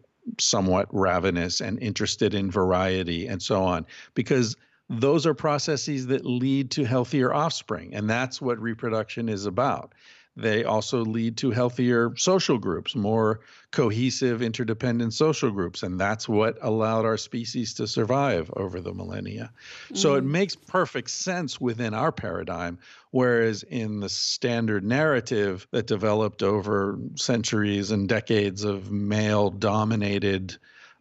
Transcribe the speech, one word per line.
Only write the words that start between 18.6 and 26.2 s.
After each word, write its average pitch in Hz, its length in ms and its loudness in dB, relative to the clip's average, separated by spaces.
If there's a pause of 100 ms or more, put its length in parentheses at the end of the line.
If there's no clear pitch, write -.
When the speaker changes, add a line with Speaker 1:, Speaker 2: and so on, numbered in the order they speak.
Speaker 1:
the 92 120 -8
millennia. 98 600 -8 (400)
So 143 220 4
it 131 100 2
Speaker 2:
Mm. 139 60 0
Speaker 1:
makes 185 260 0
perfect 156 540 -2
sense 175 500 -4
within 113 320 -2
our 135 180 0
paradigm, 87 680 -6 (320)
whereas 117 520 2
in 107 380 -4
the 95 80 -4
standard 113 760 0
narrative 113 880 0
that 127 160 0
developed 107 560 0